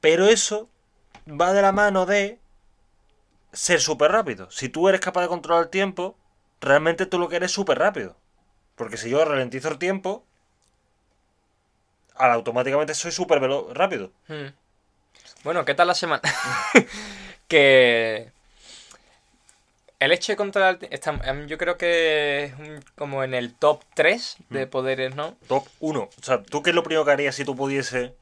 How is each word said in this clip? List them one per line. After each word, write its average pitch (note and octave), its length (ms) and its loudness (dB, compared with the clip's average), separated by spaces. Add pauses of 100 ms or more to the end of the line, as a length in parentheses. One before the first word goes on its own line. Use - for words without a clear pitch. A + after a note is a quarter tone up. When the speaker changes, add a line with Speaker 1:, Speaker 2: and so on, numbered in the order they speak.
Speaker 1:
Pero E3+ 260 4
eso G#3+ 400 0 (600)
va E3+ 240 0
de G3+ 80 4
la G3 100 6
mano G3 340 2
de G3+ 340 -2 (1120)
ser - 260 0
súper D3+ 320 2
rápido. C#3 400 -2
Si - 160 -8
tú E3 220 2
eres F#3+ 100 4
capaz F3+ 220 -2
de F3 80 0
controlar E3+ 340 0
el E3+ 60 -4
tiempo, F#3+ 480 -4 (420)
realmente D#3 460 4
tú F3+ 140 -2
lo F3 100 0
que F3 80 -4
eres F3+ 140 -2
es - 40 -4
súper D#3+ 240 0
rápido. D#3 380 -2 (580)
Porque D3 220 -10
si A#2 100 -10
yo C#3 160 2
ralentizo C3+ 460 -2
el D3+ 80 -8
tiempo, F#3+ 480 -4 (1900)
al-, B2+ 160 4
automáticamente B2+ 640 0
soy E3 160 -6
súper E3 280 0
velo-, C3+ 320 -2
rápido. C3+ 380 -2 (180)
Speaker 2:
Hmm. D3+ 200 -12 (960)
Bueno, E3 200 -2
¿qué C#3+ 120 0
tal F3 120 4
la F3+ 60 2
semana? E3 300 -2
<laughs> - 1200 -2
Que A#2+ 840 4 (1700)
el C#3 120 2
hecho F3 200 0
de G3+ 60 -2
controlar G3 360 2
el F3+ 60 -6
ti-, - 100 -16
está, D3+ 220 -6 (140)
em, C#3 200 -6
yo D#3 140 -10
creo F3 180 -2
que D#3 680 0
es C#3 120 -12
un, D3+ 260 -18 (120)
como C#3 280 -6
en C3 120 -4
el A#2+ 180 -6
top - 300 2 (100)
tres F#3 440 0 (120)
de C3 160 -4
Speaker 1:
Hmm. C3 60 -18
Speaker 2:
poderes, C3 440 -4
¿no? D3+ 220 -10 (100)
Speaker 1:
Top C3 200 -2 (120)
uno. D3 300 -4 (100)
O - 40 -20
sea, B2 180 0
¿tú D3 220 -8
qué F3 80 -12
es E3+ 40 -2
lo F3 60 2
primero D#3 240 0
que D3 60 4
harías C#3 240 0
si C#3 100 -6
tú C#3 100 -6
pudiese? C3 680 -4